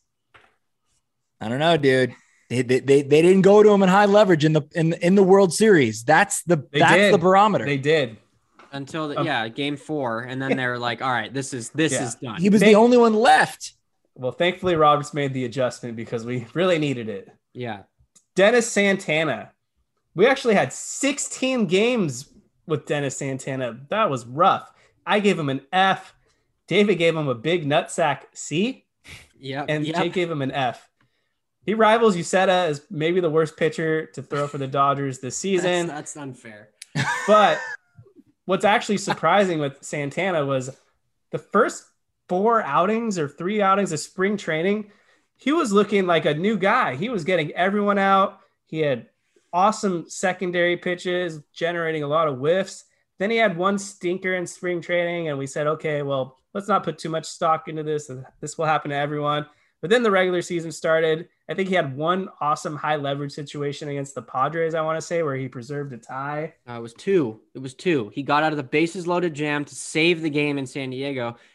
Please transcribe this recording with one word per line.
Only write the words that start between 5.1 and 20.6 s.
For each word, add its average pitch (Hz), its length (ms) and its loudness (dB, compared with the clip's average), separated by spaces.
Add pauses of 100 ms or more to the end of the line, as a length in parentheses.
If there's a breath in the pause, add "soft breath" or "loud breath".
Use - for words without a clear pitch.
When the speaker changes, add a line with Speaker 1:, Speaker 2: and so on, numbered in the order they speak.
Speaker 1:
the 202 80 8
World 190 280 6
Series. 131 520 4
That's 165 400 2
the, 170 120 2
Speaker 2:
They 143 220 -4
Speaker 1:
that's 170 160 6
Speaker 2:
did. 196 200 6
Speaker 1:
the 190 40 4
barometer. 185 460 4
Speaker 2:
They 143 140 -2
did. 135 380 0 (540)
Speaker 3:
Until 143 380 -8
the, 143 100 -6
Speaker 2:
Um, 143 80 -2
Speaker 3:
yeah, 120 220 -2
game 143 280 -6
four, 131 440 -6
and 127 200 -8
then 135 160 -2
they 131 100 -2
were 123 120 -4
like, 120 240 -4
"All 131 80 -2
right, 113 240 -4
this 135 180 -8
is, 117 180 -10
this 147 220 0
Speaker 2:
Yeah. 123 120 -2
Speaker 3:
is 117 120 -8
done." 127 240 -10
Speaker 1:
He 196 80 2
was 202 120 6
Speaker 2:
They 202 80 8
Speaker 1:
the 214 80 10
only 240 200 6
one 233 180 4
left. 214 580 2 (420)
Speaker 2:
Well, 127 180 -6
thankfully, 180 440 0
Roberts 147 360 4
made 143 200 -2
the 127 120 -4
adjustment 120 520 -6
because 113 280 -8
we 120 280 -6
really 175 260 2
needed 127 300 -2
it. 98 200 -12 (260)
Speaker 3:
Yeah. 113 280 -10 (540)
Speaker 2:
Dennis 226 340 4
Santana. 160 800 -2 (640)
We 185 120 4
actually 262 280 2
had 147 180 2